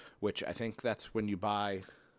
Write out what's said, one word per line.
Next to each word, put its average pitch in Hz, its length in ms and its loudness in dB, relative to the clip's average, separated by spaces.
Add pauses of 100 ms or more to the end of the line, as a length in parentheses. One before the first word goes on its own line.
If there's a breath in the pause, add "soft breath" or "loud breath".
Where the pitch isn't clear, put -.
(200 loud breath)
which - 240 0
I 90 100 -2
think 113 280 -4
that's - 320 0
when 107 140 2
you 98 100 2
buy, 101 440 2 (380 soft breath)